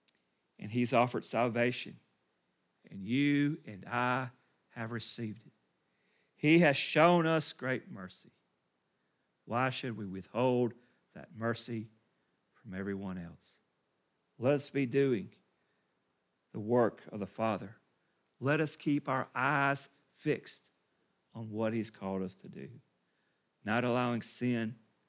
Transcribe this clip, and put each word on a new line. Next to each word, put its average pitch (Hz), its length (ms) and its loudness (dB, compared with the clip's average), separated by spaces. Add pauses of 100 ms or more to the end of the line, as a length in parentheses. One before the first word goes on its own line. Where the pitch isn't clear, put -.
(580)
and 107 140 -10
he's 120 220 0
offered 123 300 2
salvation, 120 760 -2 (920)
and 98 140 -12
you 143 640 2
and 98 200 -14
I 123 460 -2 (380)
have 113 220 -8
received 110 540 -8
it. - 80 -20 (840)
He 160 240 6
has 151 160 6
shown 165 520 6
us 160 260 0
great 127 380 -6
mercy. 95 400 -14 (1120)
Why 127 240 0
should 123 260 -4
we 101 120 -8
withhold 117 680 0 (400)
that - 220 -18
mercy 113 560 -4 (640)
from 98 200 -16
everyone 95 460 -6
else? 85 400 -16 (800)
Let 131 160 4
us 131 160 -4
be 135 160 0
doing 123 480 2 (1160)
the - 80 -10
work 113 520 2
of 107 80 -8
the 98 80 -4
Father. 107 480 -4 (640)
Let 143 200 2
us 151 160 -2
keep 143 320 0
our 131 280 -2
eyes 139 540 0 (260)
fixed - 560 -4 (640)
on 113 160 -10
what 110 220 0
he's 110 180 -2
called 95 320 -4
us 90 120 -6
to - 140 -20
do, 69 200 -14 (920)
not 113 200 2
allowing 120 400 0
sin, 120 560 -2 (300)